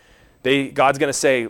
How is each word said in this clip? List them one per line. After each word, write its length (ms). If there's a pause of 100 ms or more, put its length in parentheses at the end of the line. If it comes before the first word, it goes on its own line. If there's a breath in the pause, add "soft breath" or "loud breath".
(420 soft breath)
they, 260
God's 300
gonna 160
say, 360